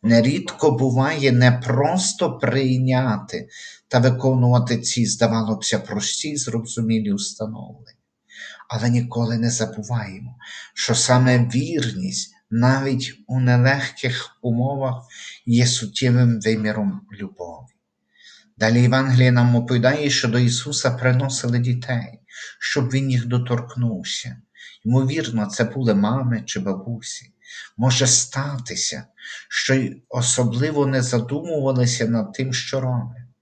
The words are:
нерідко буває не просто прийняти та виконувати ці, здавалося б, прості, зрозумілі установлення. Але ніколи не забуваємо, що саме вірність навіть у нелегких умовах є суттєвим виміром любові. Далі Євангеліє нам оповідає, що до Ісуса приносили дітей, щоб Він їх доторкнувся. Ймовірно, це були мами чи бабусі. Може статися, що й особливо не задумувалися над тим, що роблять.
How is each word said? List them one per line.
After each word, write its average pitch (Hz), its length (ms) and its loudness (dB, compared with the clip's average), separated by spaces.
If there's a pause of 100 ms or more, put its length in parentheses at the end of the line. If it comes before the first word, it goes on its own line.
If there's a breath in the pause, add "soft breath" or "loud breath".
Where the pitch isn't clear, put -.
нерідко 123 680 4
буває 131 600 2
не 123 200 6
просто 156 840 0
прийняти 127 1120 0 (380 loud breath)
та 127 120 2
виконувати 123 800 2
ці, - 280 -2
здавалося 110 720 0
б, - 60 -12
прості, 104 520 -6
зрозумілі 113 760 -2
установлення. - 840 -10 (720 loud breath)
Але 113 200 -2
ніколи 120 480 0
не 117 120 0
забуваємо, 107 840 -6 (380 loud breath)
що - 220 -2
саме 127 440 4
вірність 120 920 -2 (180 soft breath)
навіть 127 760 0
у 127 120 -2
нелегких 123 1000 0
умовах 127 680 -2 (380 loud breath)
є 120 200 4
суттєвим 120 760 2
виміром 107 600 0 (200)
любові. 90 520 -14 (840 loud breath)
Далі 117 240 4
Євангеліє 127 500 6
нам 120 240 6
оповідає, 127 540 2
що 139 180 0
до 113 120 2
Ісуса 123 520 0
приносили 127 680 0
дітей, 120 600 -4 (400 loud breath)
щоб 127 300 -2
Він 135 220 0
їх 123 140 0
доторкнувся. 120 1120 -4 (480 loud breath)
Ймовірно, 127 600 0
це 101 180 -2
були 117 300 0
мами 113 520 0
чи - 140 -6
бабусі. 98 720 -8 (440 loud breath)
Може 123 300 2
статися, - 960 -4 (440 loud breath)
що - 240 -2
й - 360 -2
особливо 127 760 0
не 135 160 0
задумувалися 131 1040 0
над 113 260 -2
тим, 131 200 -4
що - 280 -4
роблять. 123 420 -4 (180)